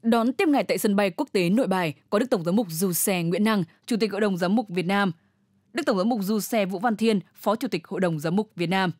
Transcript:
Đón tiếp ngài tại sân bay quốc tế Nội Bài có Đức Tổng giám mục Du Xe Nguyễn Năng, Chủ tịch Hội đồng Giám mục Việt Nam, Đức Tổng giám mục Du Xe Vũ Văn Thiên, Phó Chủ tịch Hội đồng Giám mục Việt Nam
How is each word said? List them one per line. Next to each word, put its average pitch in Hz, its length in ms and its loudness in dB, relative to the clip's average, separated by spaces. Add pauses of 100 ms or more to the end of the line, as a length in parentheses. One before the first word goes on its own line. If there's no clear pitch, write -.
Đón 233 300 2
tiếp 381 160 0
ngài 262 160 4
tại 190 140 -2
sân 202 180 2
bay 202 140 2
quốc 277 220 -6
tế 175 180 2
Nội 233 160 2
Bài 185 280 0 (160)
có 208 80 2
Đức 240 120 0
Tổng 185 140 0
giám 175 120 0
mục 233 140 2
Du 175 220 -2
Xe 180 300 -2
Nguyễn 175 220 0
Năng, 208 200 2 (220)
Chủ 240 140 -2
tịch 220 120 0
Hội 196 80 -2
đồng 202 160 2
Giám 180 200 0
mục 240 120 0
Việt 175 180 -4
Nam, 196 260 0 (600)
Đức 339 140 -6
Tổng 226 120 0
giám 190 100 0
mục 240 140 -2
Du 208 180 0
Xe 202 260 -2
Vũ 185 120 -6
Văn 220 180 -2
Thiên, 220 240 2 (140)
Phó 214 220 -2
Chủ 240 120 -6
tịch - 200 -6
Hội 196 120 -6
đồng 165 200 0
Giám 165 160 0
mục 214 200 -2
Việt 170 120 -2
Nam 190 320 0